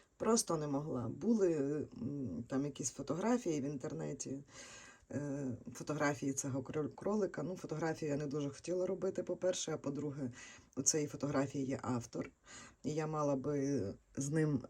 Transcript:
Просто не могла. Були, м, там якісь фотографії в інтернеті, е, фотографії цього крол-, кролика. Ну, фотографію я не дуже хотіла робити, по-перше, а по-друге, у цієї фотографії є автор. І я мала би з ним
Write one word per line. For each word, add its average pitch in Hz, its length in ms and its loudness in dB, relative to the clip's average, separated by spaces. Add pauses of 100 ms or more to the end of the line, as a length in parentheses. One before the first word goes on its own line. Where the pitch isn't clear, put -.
(180)
Просто 208 400 4
не 151 100 0
могла. 139 400 0
Були, 151 800 4 (140)
м, 135 460 -4
там 139 180 0
якісь 147 260 -4
фотографії 180 720 0
в - 20 -2
інтернеті, 147 800 -4 (680)
е, 143 340 -2 (280)
фотографії 147 600 0
цього 135 280 -2
крол-, 151 340 -4
кролика. 190 480 0
Ну, 175 120 -2
фотографію 156 560 -2
я 143 60 2
не 147 100 -2
дуже 143 220 0
хотіла 180 360 0
робити, 185 380 0
по-перше, 180 500 0
а 151 40 0
по-друге, 143 540 -2 (460)
у 135 40 -2
цієї 147 260 4
фотографії 143 580 0
є 127 160 -2
автор. - 480 -2 (540)
І 151 100 -2
я 151 140 0
мала 151 280 2
би 139 480 2 (340)
з 135 120 0
ним 151 400 4